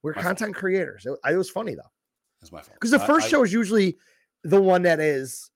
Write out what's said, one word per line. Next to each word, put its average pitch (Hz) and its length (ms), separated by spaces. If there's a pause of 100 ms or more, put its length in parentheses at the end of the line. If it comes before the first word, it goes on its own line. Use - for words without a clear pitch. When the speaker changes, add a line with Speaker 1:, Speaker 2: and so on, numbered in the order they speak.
Speaker 1:
We're 151 100
Speaker 2:
My 160 100
fault. 185 160
Speaker 1:
content 208 180
creators. 185 500
It, 139 80 (160)
it 170 60
was 185 140
funny, 202 240
though. - 160 (520)
Speaker 2:
It's 82 100
my 78 100
fault. - 180
Speaker 1:
'Cause 233 100
the 285 120
Speaker 2:
I, - 40
Speaker 1:
first 302 200
Speaker 2:
I - 40
Speaker 1:
show 294 120
is 190 100
usually 208 440 (480)
the 190 160
one 185 220
that 170 180
is 139 560